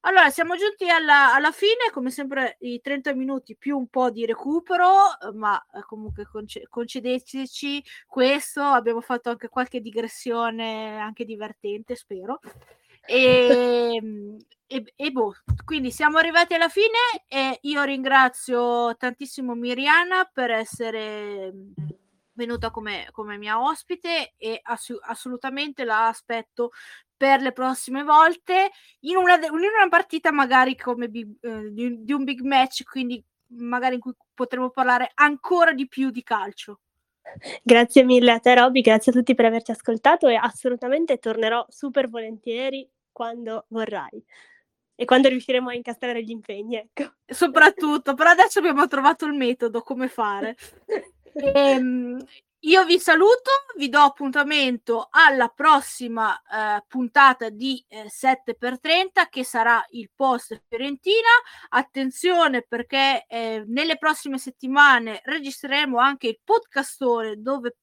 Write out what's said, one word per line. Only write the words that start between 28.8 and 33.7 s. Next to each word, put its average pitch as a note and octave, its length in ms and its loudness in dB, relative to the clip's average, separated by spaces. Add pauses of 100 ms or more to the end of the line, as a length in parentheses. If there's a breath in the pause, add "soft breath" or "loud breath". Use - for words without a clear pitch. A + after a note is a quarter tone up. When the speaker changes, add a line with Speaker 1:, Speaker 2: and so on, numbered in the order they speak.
Speaker 1:
in D#4+ 140 -6
una F4+ 220 4
de-, D#4+ 80 -2
in D4+ 80 -6
una G4 360 2
partita E4 420 0
magari C4 440 2
come A#3+ 320 -8
big, G#3+ 340 -14
eh, G#3+ 300 -10
di A3+ 140 -8
un, A#3+ 180 -8
di A#3 100 -4
un C#4 100 -2
big C4 180 -6
match, C4 420 0
quindi B3 400 -10 (340)
magari B3 360 -4